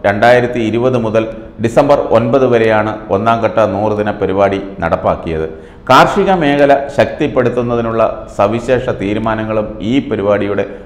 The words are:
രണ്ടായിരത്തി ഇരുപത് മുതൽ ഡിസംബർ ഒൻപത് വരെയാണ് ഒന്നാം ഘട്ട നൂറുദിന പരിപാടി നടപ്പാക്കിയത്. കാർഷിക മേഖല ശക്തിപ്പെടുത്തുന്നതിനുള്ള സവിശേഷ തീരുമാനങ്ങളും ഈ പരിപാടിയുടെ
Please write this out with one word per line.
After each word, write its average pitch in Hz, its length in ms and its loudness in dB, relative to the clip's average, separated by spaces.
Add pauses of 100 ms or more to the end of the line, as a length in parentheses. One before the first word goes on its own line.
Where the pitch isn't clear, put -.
രണ്ടായിരത്തി 120 540 2 (100)
ഇരുപത് 123 360 0
മുതൽ 110 180 0 (400)
ഡിസംബർ 143 340 2 (200)
ഒൻപത് 123 360 2
വരെയാണ് 110 380 2 (240)
ഒന്നാം 113 300 2
ഘട്ട 107 140 0 (140)
നൂറുദിന 104 360 -2 (120)
പരിപാടി 98 380 0 (240)
നടപ്പാക്കിയത്. 82 640 -2 (420)
കാർഷിക 170 420 4 (100)
മേഖല 143 300 2 (240)
ശക്തിപ്പെടുത്തുന്നതിനുള്ള 120 1040 -2 (360)
സവിശേഷ 117 480 0 (160)
തീരുമാനങ്ങളും 110 680 -2 (240)
ഈ - 20 2 (140)
പരിപാടിയുടെ 101 580 0 (200)